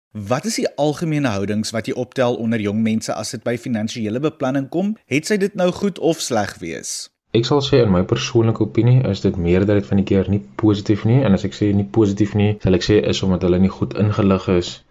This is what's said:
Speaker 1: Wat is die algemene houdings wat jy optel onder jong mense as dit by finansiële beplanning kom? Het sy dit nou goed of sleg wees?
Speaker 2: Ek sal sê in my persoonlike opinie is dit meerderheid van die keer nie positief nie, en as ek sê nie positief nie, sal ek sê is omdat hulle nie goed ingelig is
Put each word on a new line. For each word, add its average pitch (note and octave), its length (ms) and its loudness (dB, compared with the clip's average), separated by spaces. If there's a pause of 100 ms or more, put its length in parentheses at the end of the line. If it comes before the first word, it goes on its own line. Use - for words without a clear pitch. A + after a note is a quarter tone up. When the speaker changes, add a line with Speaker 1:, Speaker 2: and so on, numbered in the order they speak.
(120)
Speaker 1:
Wat G#2+ 320 -4
is A3 120 -6
die - 200 -4
algemene D3 520 -2
houdings G#2 420 -4
wat A2+ 160 -6
jy B2+ 80 -6
optel B2 400 -2
onder A2+ 260 -2
jong G#2 220 -2
mense A2 320 -2
as G#2+ 160 -8
dit A#2 140 -12
by B2 120 -2
finansiële A2+ 640 -4
beplanning C#3 480 -4
kom? G3+ 280 -4 (100)
Het C#3 200 -2
sy G#3+ 100 0
dit G3 180 -2
nou F3+ 160 0
goed F#3+ 280 -4
of D#3+ 220 0
sleg G#2+ 380 -4
wees? - 500 -10 (260)
Speaker 2:
Ek A#2 100 2
sal D3 160 2
sê C3+ 220 4
in G#2+ 100 4
my F2+ 100 4
persoonlike A2+ 580 0
opinie A#2+ 480 2
is G2 120 -2
dit F#2 160 0
meerderheid F#2+ 500 2
van G2+ 100 0
die G2 80 2
keer G2 240 2
nie G2+ 140 0 (140)
positief G#2 480 2
nie, B2 200 4
en G#2+ 80 4
as F#2+ 120 0
ek F#2+ 80 -4
sê G#2 200 0
nie G2+ 120 2
positief G2+ 500 2
nie, G#2 280 2
sal F#2 120 2
ek F2 80 2
sê - 260 2
is F#2+ 140 -2
omdat F#2 200 0
hulle F2+ 160 2
nie F#2+ 100 4
goed - 260 -6
ingelig G2+ 540 0
is F2+ 420 0